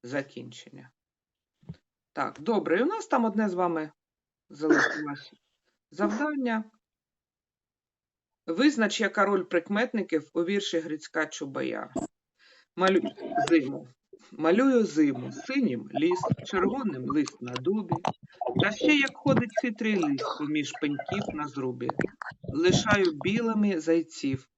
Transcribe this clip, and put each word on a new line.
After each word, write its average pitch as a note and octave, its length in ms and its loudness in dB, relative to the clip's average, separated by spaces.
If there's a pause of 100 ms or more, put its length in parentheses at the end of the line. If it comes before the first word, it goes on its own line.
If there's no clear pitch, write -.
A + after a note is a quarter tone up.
закінчення. B2+ 880 -10 (1200)
Так, - 280 -4
добре, F3 400 2
і - 20 4
у C#4 40 2
нас A4 200 -4
там A#3+ 180 2
одне G#3+ 240 0
з F3+ 60 -4
вами E3+ 360 -2 (580)
залишилось D3+ 840 0 (580)
завдання. A#3 760 -2 (1800)
Визнач, A3 540 2
яка G#3+ 240 2
роль G3 200 2
прикметників F3+ 920 -2
у E3+ 100 0
вірші G3 340 -2
Грицька D#3 480 -4
Чубая. C3+ 680 -8 (840)
Малю-, F#3+ 260 4 (460)
зиму. E3+ 400 2 (440)
Малюю A3 520 4
зиму, C#3+ 480 2
синім A#3+ 600 -2
ліс, F3+ 260 2 (260)
червоним F#3+ 600 0
лист - 360 -2
на A#2+ 100 -10
дубі. F3 420 -2 (680)
Та G#3 100 2
ще D4+ 220 4
як C4+ 220 0
ходить A#3+ 340 2 (120)
хитрий A3 360 0
лис D3 240 0 (160)
поміж D3 420 -2
пеньків D3+ 540 -4
на D3+ 140 -6
зрубі. B2+ 400 -6 (540)
Лишаю F#3 720 2
білими G#3 680 0
зайців D#3 760 -2